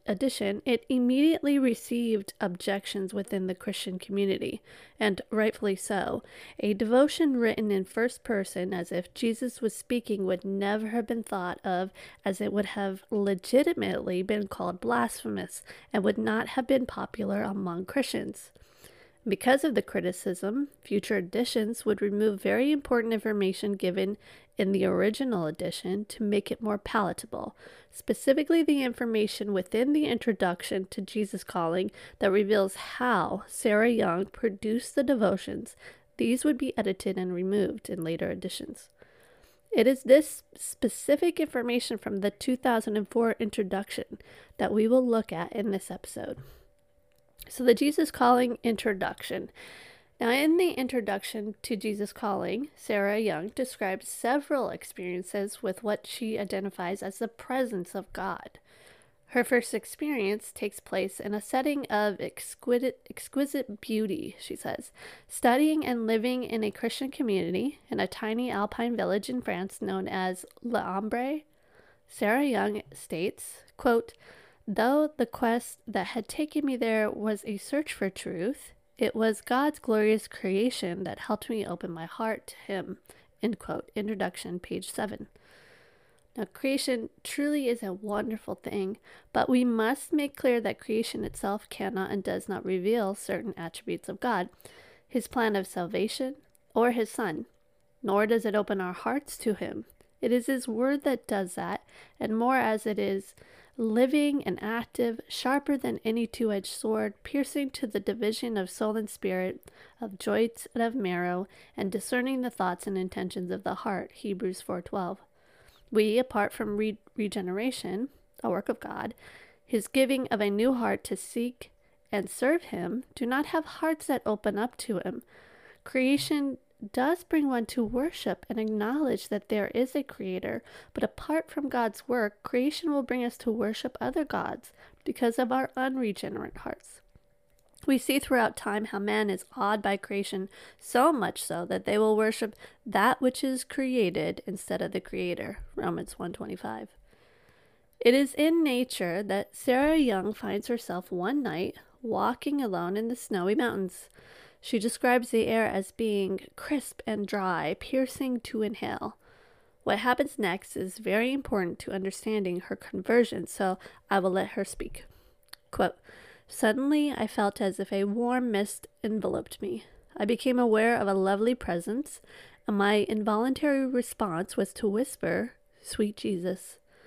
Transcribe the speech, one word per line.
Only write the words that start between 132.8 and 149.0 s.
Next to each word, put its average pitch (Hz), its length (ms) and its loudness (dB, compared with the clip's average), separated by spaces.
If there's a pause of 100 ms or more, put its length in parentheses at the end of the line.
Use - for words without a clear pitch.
will 285 80 2
bring 247 220 -2
us 240 120 -4
to - 160 -2
worship 220 480 -2
other 262 240 0
gods - 480 -6 (320)
because 233 360 0
of 247 120 2
our 262 240 0
unregenerate 254 800 -4
hearts. - 440 -12 (880)
We 269 100 6
see 269 220 2
throughout 247 360 2
time 214 300 -2
how 214 140 -6
man 208 320 2
is 190 120 -4 (120)
awed 208 260 0
by 202 160 0
creation, 196 520 -4 (280)
so 269 340 4
much 226 320 -2
so 170 220 -4
that 190 200 -2
they 202 120 2
will 220 180 4
worship 220 400 0 (300)
that 220 360 4
which 254 220 2
is 262 200 -2
created 185 800 0
instead 190 340 -6
of - 120 -4
the 190 100 -2
creator, 185 600 -6 (120)
Romans 170 460 -6
one 175 120 -6
twenty-five. 202 580 -10 (1080)
It 247 140 8
is 269 220 4
in 320 280 6
nature 247 600 0